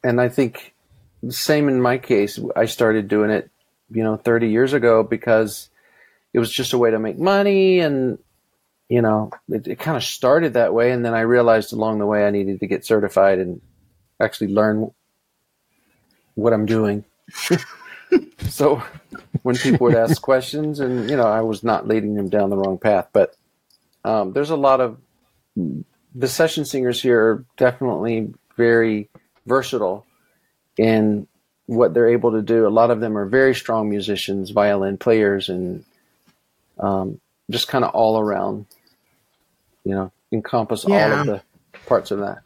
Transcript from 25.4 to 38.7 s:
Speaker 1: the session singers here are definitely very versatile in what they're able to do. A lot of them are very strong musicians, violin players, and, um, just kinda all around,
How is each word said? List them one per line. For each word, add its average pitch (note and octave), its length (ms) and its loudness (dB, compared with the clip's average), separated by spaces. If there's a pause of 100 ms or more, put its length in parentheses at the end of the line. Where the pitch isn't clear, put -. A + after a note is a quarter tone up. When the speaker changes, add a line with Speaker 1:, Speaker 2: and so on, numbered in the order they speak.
Speaker 1:
the B2+ 140 -4
session D#3+ 360 0
singers B2 380 -4
here A#2+ 180 4
are A2+ 240 0 (120)
definitely A2+ 760 -2 (240)
very A2+ 520 2 (380)
versatile A2+ 600 -2 (720)
in A2 480 2 (400)
what A#2 260 2
they're A#2+ 160 4
able A#2 240 2
to A2 100 -2
do. A2+ 240 2
A G2+ 40 2
lot A#2 220 4
of A2 80 -2
them G#2+ 180 -4
are G2 80 -4
very C3 280 2
strong A2 360 -4
musicians, G2 600 -6
violin G2+ 460 0
players, G2+ 520 0
and, F2+ 360 -8 (920)
um, F#2+ 420 -4 (300)
just A#2 180 -6
kinda B2 200 -2
all A2 320 0
around, G2+ 460 -4 (1160)